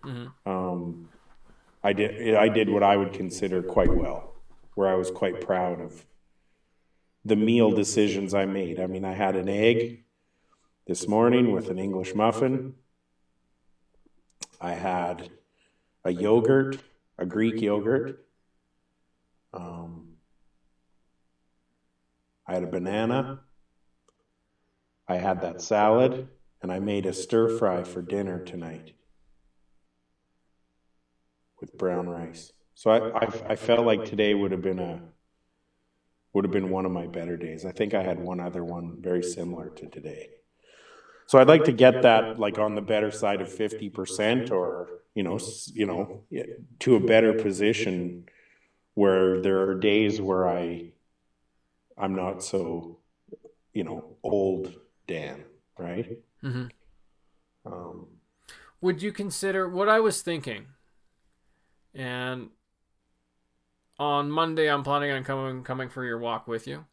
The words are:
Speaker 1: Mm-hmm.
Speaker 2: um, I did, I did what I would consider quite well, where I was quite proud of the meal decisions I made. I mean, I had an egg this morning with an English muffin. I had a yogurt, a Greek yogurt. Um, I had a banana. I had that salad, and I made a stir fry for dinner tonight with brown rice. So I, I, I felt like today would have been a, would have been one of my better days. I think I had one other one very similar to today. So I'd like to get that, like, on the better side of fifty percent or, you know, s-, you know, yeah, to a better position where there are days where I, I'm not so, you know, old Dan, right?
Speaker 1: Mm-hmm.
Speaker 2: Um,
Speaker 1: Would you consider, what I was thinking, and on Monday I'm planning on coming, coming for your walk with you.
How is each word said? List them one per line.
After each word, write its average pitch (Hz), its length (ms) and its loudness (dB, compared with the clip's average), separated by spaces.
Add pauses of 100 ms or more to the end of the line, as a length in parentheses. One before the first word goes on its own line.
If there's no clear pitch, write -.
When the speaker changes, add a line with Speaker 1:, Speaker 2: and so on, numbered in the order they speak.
Speaker 1:
Mm-hmm. 123 480 -12
Speaker 2:
um, 85 580 -6 (760)
I 101 80 2
did, 107 420 0
I 107 140 8
did 107 220 2
what 101 120 2
I 101 140 8
would 95 160 0
consider 92 500 -2
quite - 320 6
well, - 400 -2 (400)
where 98 140 2
I 95 60 2
was 92 160 0
quite 92 320 -2
proud 90 380 0
of - 260 -14 (1160)
the 107 120 2
meal 110 360 4
decisions 101 640 0
I 98 120 2
made. 92 340 -4
I 92 60 -4
mean, 92 180 -6
I 95 80 -6
had 95 240 0
an 92 120 -2
egg 117 560 0 (840)
this 90 200 -6
morning 117 460 4
with 92 160 -4
an 92 100 -6
English 95 360 -4
muffin. 127 600 0 (1900)
I 87 120 -6
had 90 560 -4 (760)
a 92 80 0
yogurt, 135 680 2 (400)
a 92 80 -4
Greek 110 340 0
yogurt. 104 680 -2 (1300)
Um, 85 600 -14 (2250)
I 92 60 -6
had 90 80 -2
a 87 60 -4
banana. 113 720 -2 (1700)
I 92 80 -2
had 92 260 -2
that 87 180 -6
salad, 107 680 2 (340)
and 92 80 -6
I 92 80 -4
made 98 280 -2
a 90 60 -4
stir 113 360 2 (100)
fry 90 240 0
for 90 200 -10
dinner 92 420 -4
tonight 82 480 -14 (2750)
with - 160 -18
brown 90 320 -2
rice. 85 440 -12 (220)
So - 160 2
I, 113 340 4
I, - 40 0 (220)
I 107 60 -2
felt 117 300 4
like 107 180 2
today 104 300 2
would 101 180 0
have 90 100 -4
been 92 160 -2
a, 85 220 -8 (1300)
would 98 120 2
have 92 80 -2
been 95 180 0
one 95 140 -2
of 90 80 -2
my 87 140 -6
better 85 300 -8
days. 82 280 -10
I 92 80 -10
think 107 220 -2
I 98 80 2
had 92 180 -4
one 90 200 -6
other 87 240 -6
one 85 360 -10
very 90 220 -2
similar 85 480 -8
to - 160 -18
today. 76 440 -16 (1000)
So 139 100 8
I'd 131 100 10
like 156 160 10
to 143 80 4
get 127 300 8
that, 113 360 6
like, 104 200 -2
on 107 160 0
the 104 80 -4
better 107 280 0
side 101 300 -2
of 90 120 -10
fifty 107 360 -6
percent 113 640 -2
or, 90 360 -2 (260)
you 104 100 -2
know, 90 120 -2
s-, - 380 -12
you 107 120 0
know, 92 440 -6
yeah, - 140 -6 (360)
to 127 160 4
a 101 40 6
better 113 320 6
position 98 920 -2 (680)
where 95 460 4
there 95 220 2
are 95 120 0
days 104 460 4
where 92 280 2
I, 85 440 -4 (1040)
I'm 98 160 -2
not 95 300 -4
so, 85 540 -6 (760)
you 101 100 -4
know, 80 400 -12
old 95 500 -2 (360)
Dan, 73 340 -10 (360)
right? 98 380 -10 (280)
Speaker 1:
Mm-hmm. 127 220 -8 (1040)
Speaker 2:
Um, 87 340 -16 (760)
Speaker 1:
Would 175 220 -2
you 208 80 -4
consider, 190 580 -4
what 185 200 0
I 214 100 6
was 220 240 0
thinking, 139 440 -8 (1300)
and 127 580 -8 (1500)
on 143 320 0
Monday 160 400 0
I'm 143 140 0
planning 143 260 0
on 135 140 -4
coming, 131 400 -6
coming 131 240 -8
for 127 160 -10
your 117 140 -6
walk 117 280 -6
with 117 220 -8
you. 147 240 -12